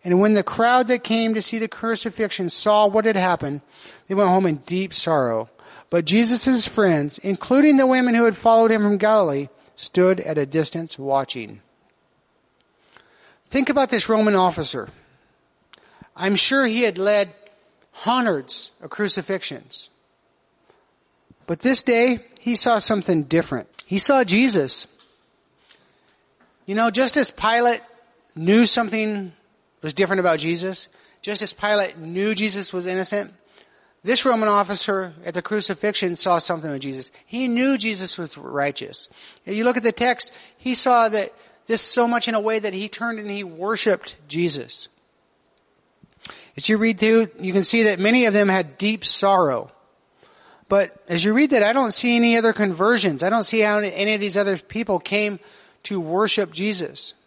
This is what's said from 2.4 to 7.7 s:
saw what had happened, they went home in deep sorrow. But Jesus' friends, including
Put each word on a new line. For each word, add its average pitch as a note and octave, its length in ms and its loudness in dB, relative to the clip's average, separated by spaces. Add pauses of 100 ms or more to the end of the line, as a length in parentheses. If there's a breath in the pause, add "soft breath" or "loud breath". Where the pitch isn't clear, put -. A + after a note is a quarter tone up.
saw G#3 380 4
what G#3 160 2
had G#3+ 140 2
happened, E3 420 -2 (480 loud breath)
they F#3+ 80 -4
went G3 140 4
home F#3+ 160 4
in D#3 120 0
deep F#3 360 -6
sorrow. A#2+ 560 0 (400 loud breath)
But F3 160 0
Jesus' A#3 600 2
friends, D#3+ 520 0
including C4+ 580 2